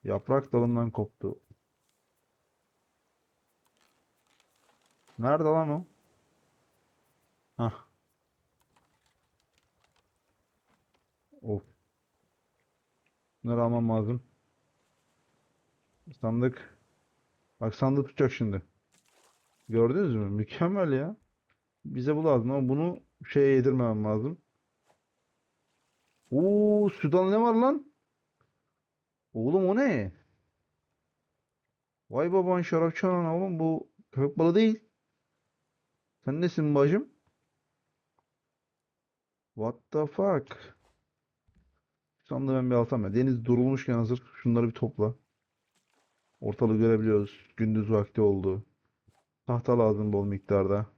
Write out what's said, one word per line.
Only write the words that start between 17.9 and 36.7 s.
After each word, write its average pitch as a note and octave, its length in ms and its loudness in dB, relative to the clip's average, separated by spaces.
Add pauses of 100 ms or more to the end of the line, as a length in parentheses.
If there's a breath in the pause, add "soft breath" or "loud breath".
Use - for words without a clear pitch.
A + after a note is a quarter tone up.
tutacak C3+ 240 0
şimdi. G2+ 300 -4 (1080)
Gördünüz A#2+ 460 2
mü? G#2 140 -2
Mükemmel E3 640 -2
ya. D3+ 260 -4 (680)
Bize C3+ 300 -2
bu D#3 100 -4
lazım B2+ 260 2
ama C3+ 180 -2
bunu D#3 300 -2 (260)
şeye C#3 300 4
yedirmemem B2 480 2
lazım. A2 340 -4 (1900)
Oo, G#3 580 2
sudan F#3 420 0
ne A3 100 2
var A#3 120 2
lan? C4+ 320 0 (1500)
Oğlum E3 320 0
o G3+ 60 0
ne? F3 360 -2 (2000)
Vay D3+ 240 -2
baban F3+ 280 0
şarapçı E3 460 -2
anana E3+ 300 -2
oğlum, F3+ 220 -4
bu D#3+ 320 -2 (200)
köpek C#3+ 260 -2
balığı E3+ 180 2
değil. A3 240 4 (1500)
Sen C#3+ 160 -4
nesin D#3+ 340 0